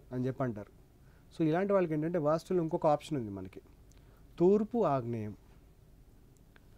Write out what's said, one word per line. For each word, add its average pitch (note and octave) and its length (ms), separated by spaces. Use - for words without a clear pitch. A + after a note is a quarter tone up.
అని B2+ 160
చెప్పి C3 160
అంటారు. G#2 240
So D#3+ 120
ఇలాంటి F#3+ 240
వాళ్ళకి F3+ 200
ఏంటంటే E3 260
వాస్తులో D#3+ 420
ఇంకొక E3 260
ఆప్షన్ D3 300
ఉంది G#2+ 140
మనకి, F#2+ 300
తూర్పు G#3 460
ఆగ్నేయం. A#2 500